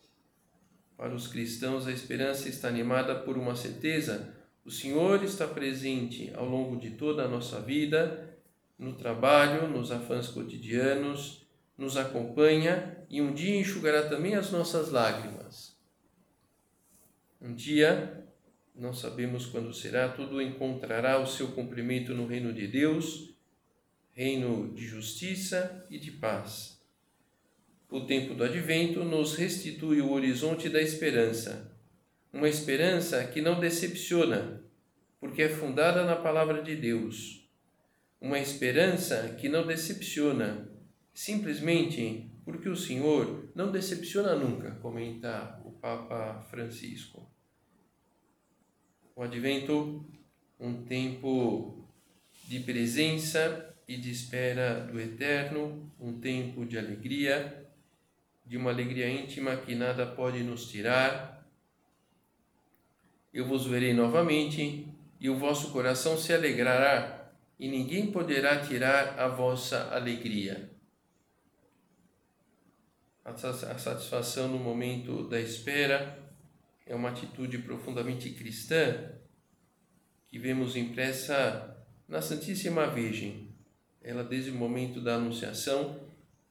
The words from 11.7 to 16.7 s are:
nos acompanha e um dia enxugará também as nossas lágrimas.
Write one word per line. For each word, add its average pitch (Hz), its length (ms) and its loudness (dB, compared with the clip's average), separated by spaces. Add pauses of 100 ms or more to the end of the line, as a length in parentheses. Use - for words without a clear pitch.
nos 135 180 -4
acompanha 156 1120 4
e 143 140 0
um 143 100 2
dia 185 260 2
enxugará 151 480 2
também 156 280 0
as 196 160 0
nossas 170 400 0
lágrimas. 110 840 0 (1700)